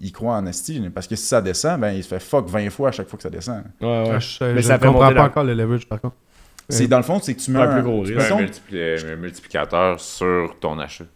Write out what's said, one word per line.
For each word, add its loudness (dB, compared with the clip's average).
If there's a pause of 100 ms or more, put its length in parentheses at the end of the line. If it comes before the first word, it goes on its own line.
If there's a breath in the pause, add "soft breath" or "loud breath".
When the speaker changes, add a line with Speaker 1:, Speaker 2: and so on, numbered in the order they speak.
Speaker 1:
il -10
croit -4
en -2
esti, -6
hein, -6
parce -10
que -8
si -6
ça 2
descend, -2
ben, 0
il -4
se -14
fait -6
fuck 0
vingt -2
fois -2
à 0
chaque -8
fois -14
que -20
ça -8
descend. -10 (180)
Speaker 2:
Ouais, -4
ouais. 0
Speaker 3:
Ah, 2
je, -6
Speaker 2:
Mais 2
Speaker 3:
je 2
Speaker 2:
ça 4
fait 6
Speaker 3:
comprends 6
Speaker 2:
monter 8
Speaker 3:
pas 6
Speaker 2:
la 8
Speaker 3:
encore 0
le 0
leverage, 0
par -6
contre. -8 (520 soft breath)
Speaker 1:
C'est, 0
Speaker 3:
Ouais. 4
Speaker 1:
dans 6
le 2
fond, 0
c'est -4
que -10
tu -4
mets 2
Speaker 2:
Un 6
plus 2
Speaker 1:
un, 2
Speaker 2:
gros 0
risque. -4
Speaker 4:
Tu 2
fais 2
un 2
Speaker 1:
mettons 2
Speaker 4:
multipli-, -4
un -10
multiplicateur -2
sur -2
ton -4
achat. -12 (120)